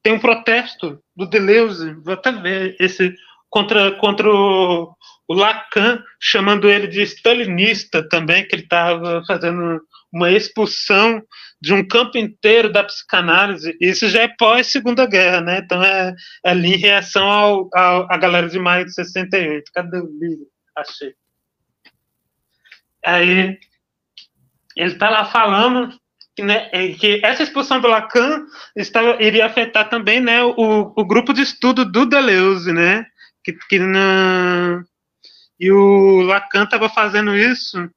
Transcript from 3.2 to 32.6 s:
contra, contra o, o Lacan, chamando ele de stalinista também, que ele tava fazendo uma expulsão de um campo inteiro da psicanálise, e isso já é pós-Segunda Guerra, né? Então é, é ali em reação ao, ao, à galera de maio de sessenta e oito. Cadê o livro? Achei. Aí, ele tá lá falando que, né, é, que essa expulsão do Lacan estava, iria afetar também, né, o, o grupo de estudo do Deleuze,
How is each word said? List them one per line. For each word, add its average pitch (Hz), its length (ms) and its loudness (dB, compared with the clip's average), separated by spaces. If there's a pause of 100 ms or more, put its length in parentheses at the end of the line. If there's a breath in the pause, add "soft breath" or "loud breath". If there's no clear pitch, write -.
contra, 202 500 0
contra 208 340 2
o, 190 600 0 (320 soft breath)
o 165 60 -6
Lacan, 214 680 0 (160 loud breath)
chamando 202 520 2
ele 202 180 2
de 185 140 -4
stalinista 196 1040 -2
também, 170 400 -2
que 196 80 -4
ele 165 100 -12
tava 170 640 -2
fazendo 170 540 -4 (300 soft breath)
uma 175 200 0
expulsão 214 920 0 (400 loud breath)
de 156 120 0
um 196 120 2
campo 233 320 -2
inteiro 214 540 2
da 202 140 0
psicanálise, 175 960 -2
e 180 80 2
isso 196 180 -2
já 208 140 2
é 226 160 -2
pós-Segunda 240 680 2
Guerra, 185 360 2
né? 175 220 -4
Então 180 200 -2
é, 190 300 -2 (320 loud breath)
é 180 60 2
ali 180 220 2
em 190 40 0
reação 196 520 0
ao, 208 440 2
ao, 180 360 2
à 180 80 0
galera 175 300 0
de 175 120 -6
maio 180 260 0
de 180 80 -18
sessenta 185 440 -6
e 165 120 -2
oito. 147 240 -10
Cadê 180 240 -8
o 170 80 -8
livro? 151 400 -10 (300)
Achei. 143 380 -12 (1900 soft breath)
Aí, 180 520 0 (1160)
ele 175 200 -4
tá 208 140 0
lá 214 160 0
falando 240 680 0 (400)
que, 202 60 -10
né, 208 300 -2
é, 185 220 -4
que 208 300 0
essa 269 200 0
expulsão 277 360 -2
do 247 80 2
Lacan 240 580 0 (300 loud breath)
estava, 226 460 -2
iria 220 240 2
afetar 220 440 -2
também, 226 300 0
né, 240 240 2
o, 220 520 0
o 214 100 0
grupo 233 280 0
de 254 80 0
estudo 254 440 0
do 214 200 0
Deleuze, 190 640 0